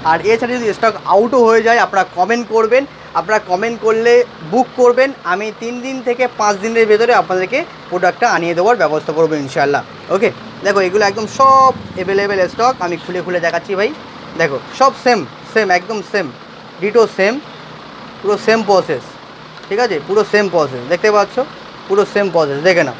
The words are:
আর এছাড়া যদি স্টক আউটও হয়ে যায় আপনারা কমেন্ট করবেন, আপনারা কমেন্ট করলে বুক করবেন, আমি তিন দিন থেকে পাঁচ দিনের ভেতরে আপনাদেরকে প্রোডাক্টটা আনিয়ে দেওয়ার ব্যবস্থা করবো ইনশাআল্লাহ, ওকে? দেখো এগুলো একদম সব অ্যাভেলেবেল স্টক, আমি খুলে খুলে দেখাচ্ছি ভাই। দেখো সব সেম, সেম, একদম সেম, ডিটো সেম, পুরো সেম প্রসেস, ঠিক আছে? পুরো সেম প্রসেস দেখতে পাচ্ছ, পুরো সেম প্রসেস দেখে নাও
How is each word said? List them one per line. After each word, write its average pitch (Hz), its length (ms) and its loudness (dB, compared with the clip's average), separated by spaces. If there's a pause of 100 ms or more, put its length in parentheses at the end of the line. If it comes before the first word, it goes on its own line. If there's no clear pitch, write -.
আর 160 220 2
এছাড়া 226 300 0
যদি 226 180 -2
স্টক 214 200 0 (120)
আউটও 226 380 4
হয়ে 226 180 4
যায় 226 160 4
আপনারা 202 280 2 (100)
কমেন্ট 214 320 0
করবেন, 226 380 2 (280)
আপনারা 185 260 0
কমেন্ট 214 420 -4
করলে 226 420 4 (280)
বুক 240 240 2
করবেন, 254 360 4 (120)
আমি 196 360 -4
তিন 240 220 -8
দিন 262 200 -8
থেকে 247 260 -2 (100)
পাঁচ 208 200 0
দিনের 226 280 2
ভেতরে 220 280 4
আপনাদেরকে 185 500 0 (260)
প্রোডাক্টটা 180 400 0
আনিয়ে 170 240 0
দেওয়ার 180 220 4
ব্যবস্থা 156 380 0
করবো 156 220 2
ইনশাআল্লাহ, 143 480 -2 (260)
ওকে? 190 220 0 (320)
দেখো 196 180 2
এগুলো 190 240 0
একদম 202 220 -4 (100)
সব 269 360 6 (220)
অ্যাভেলেবেল 196 520 0
স্টক, 247 320 0
আমি 175 180 -4
খুলে 180 240 -8
খুলে 180 180 -4
দেখাচ্ছি 170 360 -4
ভাই। 220 180 -2 (440)
দেখো 143 220 -2 (200)
সব 269 120 4 (120)
সেম, 220 220 2 (280)
সেম, 208 180 0
একদম 185 300 -2 (100)
সেম, 190 160 -2 (540)
ডিটো 208 260 2 (100)
সেম, 214 220 0 (840)
পুরো 202 160 0
সেম 226 260 0
প্রসেস, 175 400 0 (680)
ঠিক 196 100 -2
আছে? 208 280 0
পুরো 202 240 2
সেম 208 180 2
প্রসেস 131 400 -2
দেখতে 180 220 2
পাচ্ছ, 208 280 0 (480)
পুরো 196 260 2
সেম 202 160 0
প্রসেস 151 340 0
দেখে 175 200 4
নাও 127 160 -4